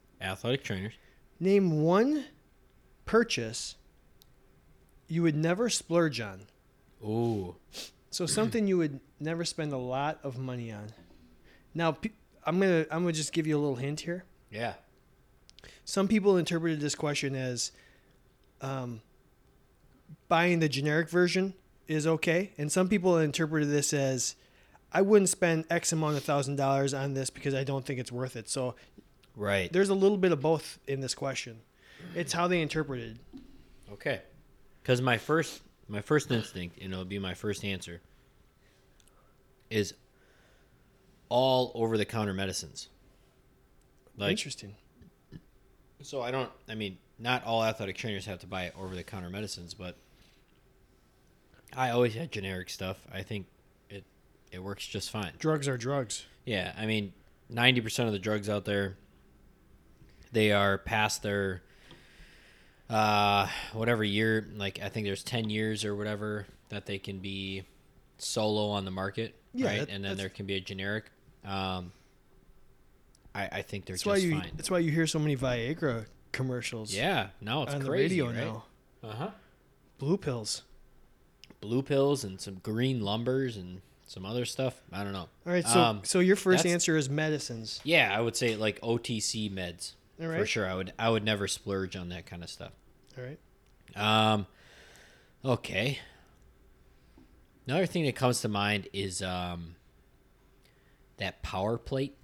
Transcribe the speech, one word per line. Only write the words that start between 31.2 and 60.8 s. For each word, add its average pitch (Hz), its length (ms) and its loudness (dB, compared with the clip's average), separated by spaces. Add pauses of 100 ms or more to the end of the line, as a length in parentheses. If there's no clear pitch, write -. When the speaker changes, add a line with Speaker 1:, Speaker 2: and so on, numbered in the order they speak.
Speaker 2:
It's 165 180 -4
how 170 140 2
they 180 140 4
interpreted. 135 580 -2 (720)
Speaker 1:
Okay. 107 300 -4 (600)
'Cause 127 180 4
my 127 160 4
first, - 440 0 (280)
my 104 120 -6
first 147 300 2
instinct, 95 500 -4
and 95 120 -10
it'll 92 120 -6
be 101 140 -6
my 95 140 -4
first 101 320 -6
answer, 90 360 -6 (1700)
is 104 240 0 (1400)
all 127 460 4
over-the-counter 110 580 0
medicines. 92 540 -6 (1300)
Like, 101 140 0
Speaker 2:
Interesting. 127 440 -6 (1300)
Speaker 1:
so 139 200 -8
I 120 100 -4
don't, 127 180 -2 (200)
I 110 60 -8
mean, 101 220 -4 (220)
not 123 260 2
all 113 180 2
athletic 107 340 -2
trainers 101 280 -6
have 95 140 -8
to 85 80 -18
buy 90 300 -6
over-the-counter 92 520 -10
medicines, 92 440 -10
but 90 240 -12 (1800)
I 131 140 0
always 120 260 4
had 151 160 -6
generic 95 380 -6
stuff. 95 280 -6 (140)
I 95 120 -8
think 101 240 -8 (420)
it, 101 160 -16 (460)
it 90 80 -12
works 98 280 -8
just - 220 -6
fine. - 280 -4
Speaker 2:
Drugs 156 300 0
are 131 100 -2
drugs. 127 480 -4 (200)
Speaker 1:
Yeah, 95 320 -2
I 110 80 -4
mean, 107 260 0 (380)
ninety 123 320 4
percent 113 260 -2
of 107 60 0
the 101 60 -2
drugs 107 300 -2
out 104 140 0
there, 101 340 0 (1300)
they 107 220 4
are 101 240 4
past 107 460 0